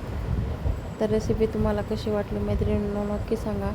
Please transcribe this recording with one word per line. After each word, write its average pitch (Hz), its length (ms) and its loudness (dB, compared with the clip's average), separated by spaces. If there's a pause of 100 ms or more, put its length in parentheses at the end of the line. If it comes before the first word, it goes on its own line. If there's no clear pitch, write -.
(1000)
तर 214 100 4
रेसिपी 214 360 2
तुम्हाला 214 360 2
कशी 214 300 -2
वाटली 208 280 0
मैत्रिणींनो, 208 640 2 (100)
नक्की 208 220 0
सांगा. 202 400 -2